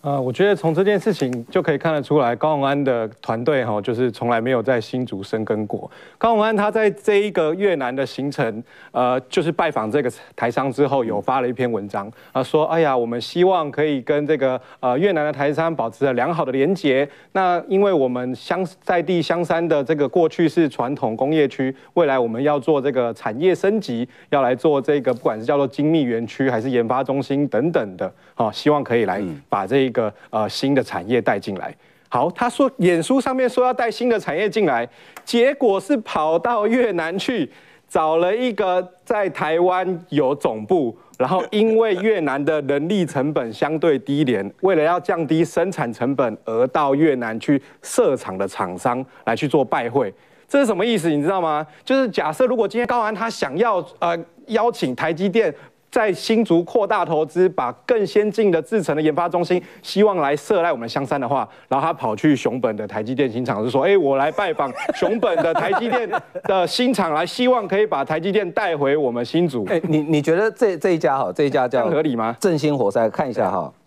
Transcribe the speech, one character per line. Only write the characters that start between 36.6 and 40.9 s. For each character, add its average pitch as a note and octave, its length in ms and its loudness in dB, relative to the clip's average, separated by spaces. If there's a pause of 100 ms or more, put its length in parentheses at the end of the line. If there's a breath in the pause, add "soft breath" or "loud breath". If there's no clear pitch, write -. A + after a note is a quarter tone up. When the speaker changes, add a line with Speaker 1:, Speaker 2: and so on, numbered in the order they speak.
Speaker 1:
越 A#3 260 2
南 E3+ 280 -2
去 G3 320 -2 (380 loud breath)
找 D#3+ 260 2
了 F3+ 180 2
一 A#3+ 200 0
个 F#3 280 0 (220)
在 G#3 260 0
台 D#3+ 300 -2
湾 F3+ 480 0
有 C#3+ 260 2
总 A2+ 320 -4
部， C3 320 0 (200 loud breath)